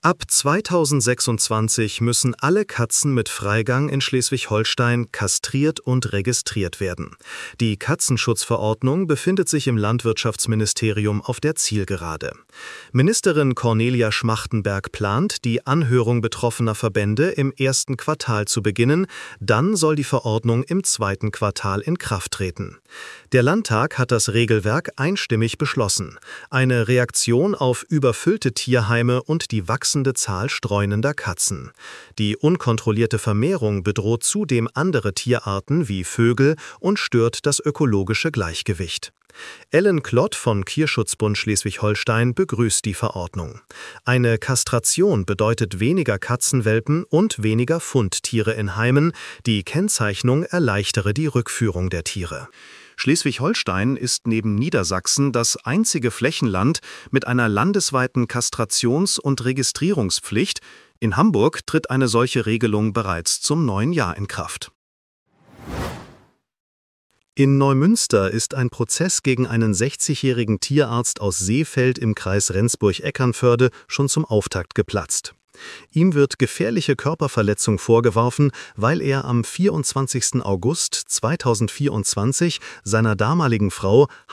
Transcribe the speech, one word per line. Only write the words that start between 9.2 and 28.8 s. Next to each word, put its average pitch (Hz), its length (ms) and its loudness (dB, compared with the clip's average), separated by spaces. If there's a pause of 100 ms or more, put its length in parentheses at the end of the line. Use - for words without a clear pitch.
sich 147 200 0
im 117 80 2
Landwirtschaftsministerium 107 1500 0
auf - 160 -6
der 156 160 -2
Zielgerade. 90 800 -4 (580)
Ministerin 147 640 4
Cornelia 117 560 2
Schmachtenberg 104 800 -2
plant, 110 540 -2
die 117 240 -2
Anhörung 123 520 2
betroffener 113 540 -2
Verbände 107 540 0
im 139 240 0
ersten 131 440 -2
Quartal 117 500 -2
zu - 140 -2
beginnen. 120 460 2 (320)
Dann 117 380 2
soll 156 180 2
die 147 80 0
Verordnung 117 640 0
im 185 180 -2
zweiten 101 480 -2
Quartal 98 500 -2
in 175 180 -2
Kraft - 340 -4
treten. 92 460 -8 (520)
Der 127 140 6
Landtag 147 540 2
hat 127 120 0
das 113 220 2
Regelwerk 110 640 2
einstimmig 127 600 -2
beschlossen. 110 600 -2 (320)
Eine 127 380 2
Reaktion 127 680 2
auf 127 300 -2
überfüllte 147 680 0
Tierheime 120 680 2